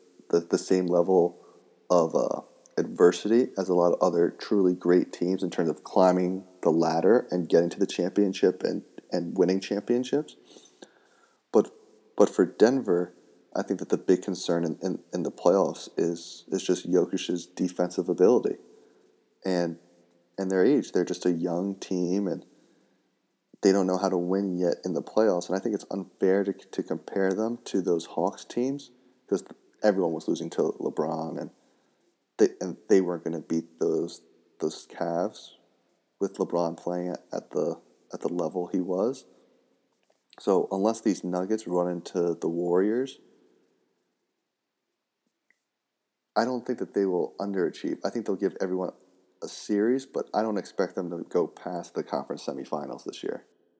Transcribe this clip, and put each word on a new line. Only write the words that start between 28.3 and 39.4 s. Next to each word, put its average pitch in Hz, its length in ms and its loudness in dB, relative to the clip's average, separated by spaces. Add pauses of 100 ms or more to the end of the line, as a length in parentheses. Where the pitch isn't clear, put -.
teams, 135 440 -6 (400)
'cause - 140 0 (400)
everyone 95 300 2
was 78 140 -6
losing 82 240 -4
to - 280 0
LeBron, 80 600 -4
and 76 120 -10 (880)
they, 101 100 6 (100)
and 90 180 -6 (120)
they 98 100 8
weren't 87 240 0
gonna 82 180 -4
beat 82 380 -6
those, 82 420 -2 (380)
those - 280 -6
Cavs 87 640 -4 (680)
with 98 180 -4
LeBron 85 380 -2
playing 90 340 -6
at, - 220 -10
at - 200 -8
the, 80 280 -2 (320)
at 90 100 -12
the - 60 -4
level 87 380 -4
he 92 140 -4
was. 95 460 -2 (1120)